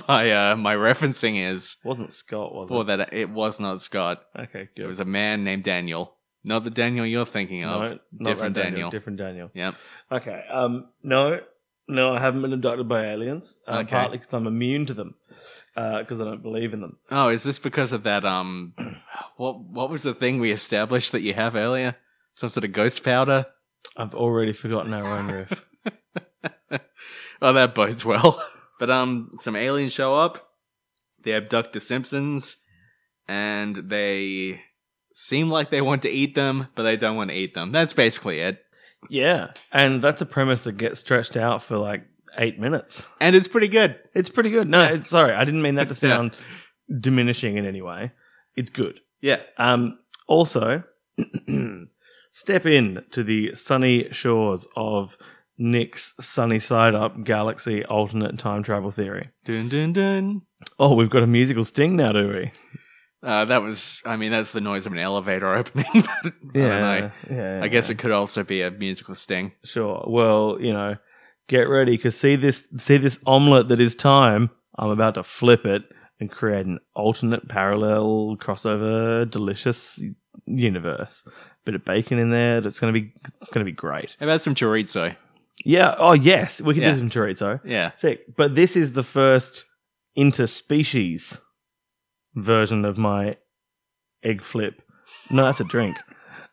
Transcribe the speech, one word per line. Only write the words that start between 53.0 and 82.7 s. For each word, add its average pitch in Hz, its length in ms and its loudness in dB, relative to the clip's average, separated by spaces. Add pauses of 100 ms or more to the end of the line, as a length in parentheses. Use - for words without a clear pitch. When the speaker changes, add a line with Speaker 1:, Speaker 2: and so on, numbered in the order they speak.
Speaker 2:
to 123 120 -4
the 107 300 -2
sunny 127 580 2
shores 110 640 0
of 107 420 -4 (400)
Nick's 120 600 -2
sunny 117 400 0
side 113 360 4
up 107 280 -4
galaxy 107 640 -2
alternate 107 540 -2
time 104 240 -4
travel 101 280 -4
theory. 98 380 -8 (160)
Speaker 1:
Dun, 113 240 -4
dun, 156 240 -2
dun. 196 480 0 (380)
Speaker 2:
Oh, 139 160 8
we've 113 140 6
got 120 140 4
a 117 40 4
musical 120 360 4
sting 151 320 2
now, 135 160 2
do 104 180 2
we? 101 220 -6 (720)
Speaker 1:
Uh, 110 220 0
that 120 160 4
was, 107 420 -10
I 117 120 -6
mean, 110 160 -4
that's 110 200 0
the 110 100 -6
noise 101 260 -4
of 101 60 -6
an 87 60 -6
elevator 95 540 -2
<laughs> - 20 2
opening, 123 380 -2
but 226 160 6
I - 140 -8
don't 170 120 -8 (200)
Speaker 2:
Yeah, 120 240 2
Speaker 1:
know. 101 320 0 (180)
Speaker 2:
yeah, 95 340 -6
Speaker 1:
I 104 40 -2
guess 113 220 2
Speaker 2:
yeah. - 40 -4
Speaker 1:
it 110 60 -6
could 117 120 -2
also 101 320 0
be 95 200 -2
a 90 80 -2
musical 98 420 -8
sting. 95 380 -6 (120)
Speaker 2:
Sure. 104 440 -6
Well, 110 520 4
you 120 140 -2
know, 101 220 -2 (520)
get 127 220 4
ready, 131 300 4
'cause 117 180 -2
see 139 180 6
this, 135 280 2 (160)
see 143 180 6
this 135 300 2
omelette 135 400 8
that 120 120 4
is 117 140 6
time 120 560 6 (260)
I'm 107 140 -4
about 107 260 2
to 92 80 -4
flip 120 440 4
it 104 160 0 (360)
and 104 120 -8
create 101 340 -2
an 92 140 -4 (160)
alternate 113 520 0
parallel 107 920 0
crossover 110 920 -2
delicious 104 720 -4 (460)
universe. 92 760 -2 (400)
Bit 107 120 -4
of 92 100 -8
bacon 110 320 0
in 117 140 2
there. 120 300 2
That's 104 180 -6